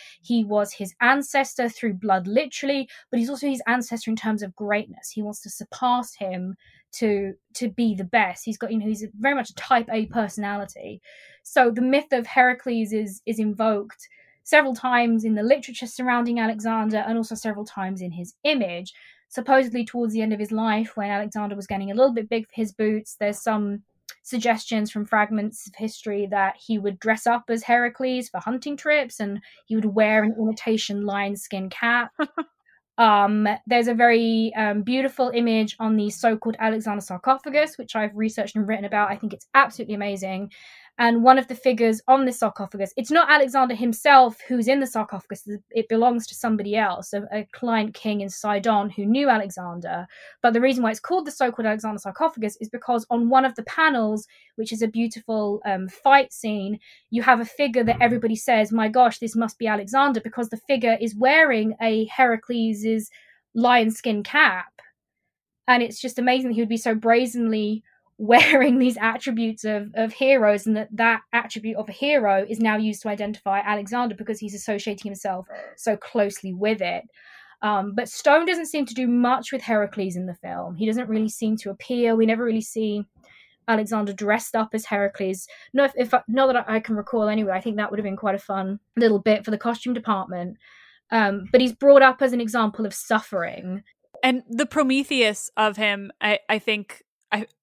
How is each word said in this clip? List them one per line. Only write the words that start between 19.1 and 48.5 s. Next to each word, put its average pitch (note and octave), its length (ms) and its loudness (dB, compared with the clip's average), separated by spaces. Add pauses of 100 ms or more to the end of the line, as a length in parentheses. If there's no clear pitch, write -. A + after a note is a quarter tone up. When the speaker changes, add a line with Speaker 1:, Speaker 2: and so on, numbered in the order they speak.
Speaker 1:
Supposedly B3 540 2
towards A#3 300 -4
the A3 80 -2
end A3 100 0
of G#3 80 -2
his G#3 120 -6
life, A3 440 -2
when G3+ 140 -4
Alexander G#3 460 -6
was G3 100 -12
getting G3 240 -6
a G3+ 60 -6
little B3+ 180 4
bit A3 160 -6
big A3+ 160 -2
for - 80 -20
his A3 180 -4
boots, G#3+ 480 -4
there's G#3 220 -4
some G#3 400 -2 (400)
suggestions A3+ 720 -2
from G#3+ 160 -6
fragments G#3+ 580 -2
of G3 80 -20
history G#3 560 -6
that G3 340 -2
he A3 140 -2
would G3 220 -6
dress A3 260 -2
up A#3 240 0
as A#3 140 -4
Heracles A#3+ 640 0
for F3+ 100 -8
hunting B3+ 380 -6
trips D4 420 -2
and G#3 220 -6 (240)
he A3 100 -4
would G#3+ 100 0
wear G#3+ 360 2
an A3 160 0
imitation A3 680 -2
lion G3+ 280 -4
skin F#3+ 360 -8
cap. A#3+ 480 0
Speaker 2:
<laughs> D4+ 80 -2 (720)
Speaker 1:
Um, G#3 480 4 (180)
there's A#3 220 2
a B3 80 2
very, A3+ 600 4
um, G#3 280 0
beautiful C4 460 0
image A3+ 500 0
on A3 160 0
the G#3 160 0
so-called A3 480 -2
Alexander A3 420 -2
sarcophagus, C4+ 720 0
which B3 200 -10
I've G#3 200 -4
researched G#3+ 400 -4
and G#3 120 0
written G3+ 180 -4
about. G#3 240 0
I G#3 60 -6
think G#3+ 180 -8
it's - 220 -16
absolutely A#3 400 2
amazing. G3 560 -6 (480)
And A#3 240 4
one C4 160 10
of C4 80 -2
the B3+ 80 -10
figures A3+ 520 0
on C4+ 180 6
the B3+ 60 0
sarcophagus, G3 640 -6
it's A#3 120 -6
not D4+ 220 4
Alexander C4 420 2
himself A#3+ 640 4 (100)
who's A#3+ 200 -2
in C#4 120 4
the C4+ 60 -2
sarcophagus. G#3 640 -8 (240)
It A3 180 -2
belongs A#3 380 2
to - 80 -16
somebody G#3 400 -2
else, G3 380 -2
a, G3+ 180 -4
a G#3 200 -6
client A3 440 -2
king G#3 260 -4
in G3 80 -6
Sidon G#3 640 0